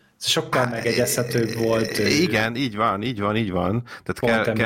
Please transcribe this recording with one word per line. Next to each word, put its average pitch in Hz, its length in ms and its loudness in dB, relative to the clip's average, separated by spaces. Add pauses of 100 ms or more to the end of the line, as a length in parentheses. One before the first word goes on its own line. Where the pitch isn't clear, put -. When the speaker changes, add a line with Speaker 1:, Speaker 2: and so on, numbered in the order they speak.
(200)
Speaker 1:
Sokkal 123 440 0
Speaker 2:
Há, 120 60 -2
Speaker 1:
megegyezhetőbb 117 840 0
volt 113 440 0
ő. 104 80 2
Speaker 2:
igen, 117 500 2
így 120 200 -2
van, 104 260 0
így 117 180 -4
van, 104 160 0
így 110 140 0
van. 92 320 0
Tehát - 380 -10
Speaker 1:
Pont 120 120 2
Speaker 2:
kell, 110 100 2
Speaker 1:
emiatt. 110 240 0